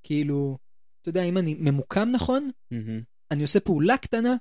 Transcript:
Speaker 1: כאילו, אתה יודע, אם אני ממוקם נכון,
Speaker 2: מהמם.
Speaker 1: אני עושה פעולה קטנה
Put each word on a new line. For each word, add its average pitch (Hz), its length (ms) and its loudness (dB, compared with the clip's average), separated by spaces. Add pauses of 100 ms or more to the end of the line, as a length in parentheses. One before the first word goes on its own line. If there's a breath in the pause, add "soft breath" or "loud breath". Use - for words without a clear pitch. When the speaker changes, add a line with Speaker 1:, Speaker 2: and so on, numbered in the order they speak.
Speaker 1:
כאילו, 143 560 -2 (420)
אתה - 80 -8
יודע, 180 140 0
אם 175 160 0
אני 160 160 0
ממוקם 151 580 0
נכון, 262 380 0 (200)
Speaker 2:
מהמם. 113 300 -6 (300)
Speaker 1:
אני 147 120 0
עושה 170 180 2
פעולה 185 380 2
קטנה 240 420 0